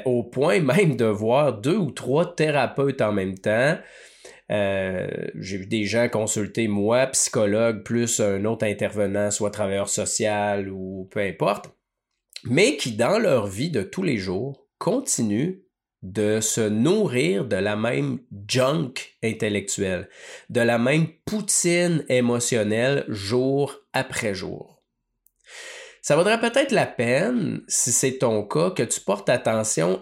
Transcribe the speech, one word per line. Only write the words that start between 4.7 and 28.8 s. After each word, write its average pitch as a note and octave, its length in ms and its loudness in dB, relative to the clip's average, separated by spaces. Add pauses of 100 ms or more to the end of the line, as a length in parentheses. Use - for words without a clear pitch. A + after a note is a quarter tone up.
j'ai G2 220 -8
vu F#2 80 -8
des A2 180 0
gens A#2 240 2
consulter A2 640 -2
moi, A2 380 2
psychologue, A2 760 0
plus A#2 380 0
un G2+ 240 0
autre A2+ 200 -2
intervenant, G#2 680 0
soit G2+ 200 -2
travailleur G2+ 380 -2
social G#2 800 0
ou F#2+ 420 -10
peu G#2+ 80 -6
importe, D3 500 -2 (760)
mais F#3+ 320 4
qui, B2 160 -4
dans C3 260 2
leur C3+ 280 2
vie G#2+ 220 -6
de B2 120 -2
tous - 220 -6
les C#3+ 140 0
jours, G2 480 -6 (120)
continuent E3+ 880 -2 (360)
de G#2+ 380 0
se - 200 -2
nourrir C#3+ 840 2
de G#2 100 -2
la G2+ 200 0
même B2+ 440 -2 (280)
junk C3 460 0 (300)
intellectuelle, G2+ 840 -2 (400)
de A#2 120 0
la A#2 160 4
même D3 300 2 (180)
poutine F3 840 0
émotionnelle A#2+ 1000 2
jour B2 680 0 (180)
après A#2+ 420 -2
jour. F#2 480 -12 (1200)
Ça D3 120 4
vaudrait G#3 240 4
peut-être B3 320 2
la E3 140 4
peine, C#3 840 0
si - 240 0
c'est C3 280 0
ton A2 240 2
cas, D#3+ 260 0
que F#3 140 -2